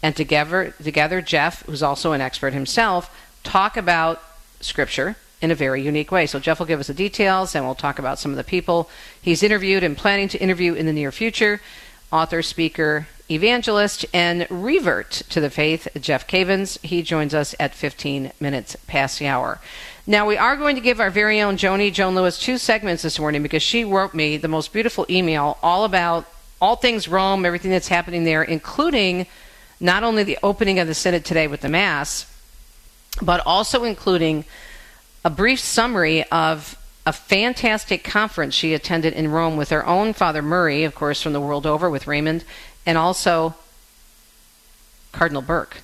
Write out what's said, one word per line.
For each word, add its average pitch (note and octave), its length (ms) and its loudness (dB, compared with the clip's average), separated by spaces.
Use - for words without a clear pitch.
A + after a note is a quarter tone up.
And D#3 140 0
together, D#3 560 0
together, D3+ 380 0
Jeff, D#3+ 460 0
who's D3 160 -6
also D3 300 0
an C#3 100 0
expert C3 320 -4
himself, F3+ 600 0
talk G3 340 2
about E3 460 2
Scripture D3 560 -4
in D#3+ 80 2
a E3 40 4
very C3+ 280 -2
unique D3 280 -2
way. F3+ 160 4
So - 120 -4
Jeff D#3+ 200 0
will E3+ 80 -4
give D#3 140 -2
us C#3 60 -6
the C#3 80 -6
details, F#3+ 600 0
and C#3 120 -2
we'll C3 80 -4
talk C#3+ 240 -4
about C#3 200 -4
some D3 120 -6
of C3+ 80 -4
the B2+ 60 -6
people E3+ 440 0
he's E3+ 220 2
interviewed G3 400 4
and D3+ 140 0
planning G3+ 320 2
to - 120 -6
interview F3+ 320 2
in D#3+ 140 -2
the D#3+ 60 2
near D3 200 -2
future. G#3+ 480 0
Author, E3 300 0
speaker, D#3 680 -2
evangelist, G#3 840 0
and F3 340 2
revert F#3 600 0
to - 120 0
the D3 100 0
faith, D#3 360 0
Jeff C3 260 -2
Cavins. F#3+ 560 0
He E3+ 200 -2
joins D3+ 320 -2
us D3 260 -2
at C#3+ 140 -2
fifteen C#3 680 -6
minutes C#3 340 -6
past C3+ 320 -2
the D3 80 -4
hour. B2+ 340 -2
Now, G#3 200 2
we G#3 120 2
are B3+ 180 2
going C#4+ 200 0
to B3+ 40 -6
give A#3+ 180 2
our G3+ 120 2
very G#3+ 320 2
own G3 160 0
Joni, G3 340 2
Joan F#3 220 0
Lewis, F#3 240 2
two B3+ 180 -2
segments G#3 460 0
this D#3 160 -4
morning D3+ 240 0
because D3+ 200 0
she A#3 220 0
wrote G3 300 0
me D3+ 240 0
the D#3+ 100 -4
most D#3 240 -2
beautiful A3 380 0
email D#3 520 0
all F3+ 220 2
about E3+ 420 0
all A3 140 4
things A3+ 320 0
Rome, F#3+ 380 2
everything F3 240 -2
that's F#3 180 0
happening F3 360 0
there, D#3+ 180 2
including F#3 840 0
not F3+ 240 2
only A3 220 2
the - 180 -2
opening G3 360 2
of E3+ 80 2
the D#3+ 60 -4
Synod F3 320 0
today D#3+ 220 2
with C#3+ 160 -6
the C#3+ 80 -4
Mass, D#3+ 560 -2
but F3 240 2
also G#3+ 380 2
including E3 600 0
a E3+ 60 2
brief A3 280 2
summary F3+ 640 2
of D#3+ 520 0
a D#3+ 80 0
fantastic G#3+ 880 0
conference F#3+ 500 -2
she D#3+ 200 0
attended D#3+ 400 0
in D#3 160 0
Rome D#3+ 260 0
with D3 140 -2
her D3+ 160 0
own G3+ 260 2
Father D#3 300 0
Murray, D#3 420 2
of D3+ 100 -2
course, D3 280 -2
from D#3 100 -2
the C#3+ 80 0
world C#3+ 240 -2
over D#3 240 2
with C#3+ 180 -4
Raymond, D#3 380 -2
and E3 140 2
also E3 560 2
Cardinal D3 280 0
Burke. D3+ 440 -4